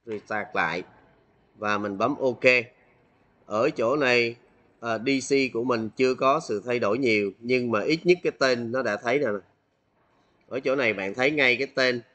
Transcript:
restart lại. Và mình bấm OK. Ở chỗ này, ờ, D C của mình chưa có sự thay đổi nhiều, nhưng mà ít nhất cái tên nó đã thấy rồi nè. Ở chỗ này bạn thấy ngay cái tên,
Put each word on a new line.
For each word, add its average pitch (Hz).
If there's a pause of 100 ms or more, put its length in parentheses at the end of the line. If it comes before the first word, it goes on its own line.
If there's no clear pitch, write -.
restart 104
lại. 87 (760)
Và 104
mình 101
bấm 110
OK. 123 (1000)
Ở 117
chỗ 123
này, 120 (440)
ờ, 113
D - (200)
C 135
của 117
mình 113
chưa 127
có 135
sự 104
thay 123
đổi 113
nhiều, 107
nhưng 123
mà 107
ít 156
nhất 175
cái 156
tên 120
nó 131
đã 107
thấy 120
rồi 127
nè. 98 (1000)
Ở 123
chỗ 135
này 123
bạn 98
thấy 127
ngay 131
cái 135
tên, 127 (120)